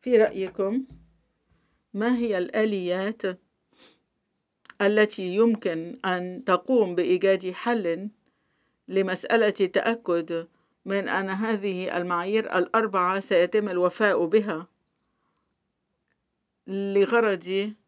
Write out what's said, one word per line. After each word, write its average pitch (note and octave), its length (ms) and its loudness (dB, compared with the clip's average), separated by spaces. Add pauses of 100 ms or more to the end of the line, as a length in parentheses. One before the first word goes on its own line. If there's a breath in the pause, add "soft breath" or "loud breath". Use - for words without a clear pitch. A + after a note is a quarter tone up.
في B3 160 4
رأيكم، G#3 680 0 (1080)
ما A#3 240 0
هي A3+ 200 -2
الآليات G3 840 -2 (1600 soft breath)
التي G3+ 540 2
يمكن G3 680 0
أن F3+ 400 -4
تقوم F#3+ 500 2
بإيجاد F3+ 560 2
حل G3 580 -2 (760)
لمسألة F#3+ 760 0
التأكد F3 840 -2 (380)
من G3 240 -2
أن F#3+ 200 -2
هذه G3 680 -4
المعايير F3+ 600 -2
الأربعة F#3+ 640 0
سيتم F#3+ 500 0
الوفاء F3+ 560 0
بها F#3 420 -2 (2000)
لغرض G3 1040 0 (140)